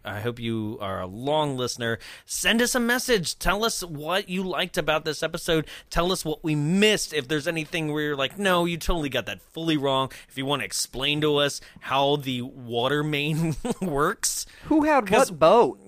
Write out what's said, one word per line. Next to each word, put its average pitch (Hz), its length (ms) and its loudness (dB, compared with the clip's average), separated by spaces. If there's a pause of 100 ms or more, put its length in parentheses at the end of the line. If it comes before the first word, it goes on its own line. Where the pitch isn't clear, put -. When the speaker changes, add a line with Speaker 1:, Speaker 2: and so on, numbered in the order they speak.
Speaker 1:
I 101 160 -8
hope 120 180 -6
you 113 420 -4
are 95 200 -6
a 92 40 -6
long 139 520 -2
listener. 117 420 -2 (260)
Send 220 360 0
us 240 140 2
a 254 60 2
message. 233 580 0
Tell 190 260 0
us 214 180 -2
what 170 460 -4
you 185 140 -2
liked 180 340 -4
about 151 280 0
this 151 180 -4
episode. 160 440 0 (220)
Tell 175 240 0
us 165 120 -4
what 156 200 -4
we 156 100 2
missed. 185 580 4
If 147 160 -2
there's 151 180 0
anything 160 440 -4
where 151 120 -2
you're 147 120 -2
like, 135 240 -2
"No, 180 260 4
you 170 120 -2
totally 160 320 -2
got 120 160 -2
that 101 160 -10
fully 165 340 -2
wrong." 135 360 2 (180)
If - 80 -14
you 135 80 -4
wanna 135 180 -2
explain 139 580 -2
to 151 160 4
us 143 220 0 (220)
how 139 360 2
the 127 240 -4
water 131 600 -2
main 151 520 -2 (140)
<laughs> - 120 -4
works. 165 640 -2 (220)
Speaker 2:
Who 302 180 4
had 277 200 4
Speaker 1:
'Cause 220 240 4
Speaker 2:
what 165 100 -8
boat? 170 480 6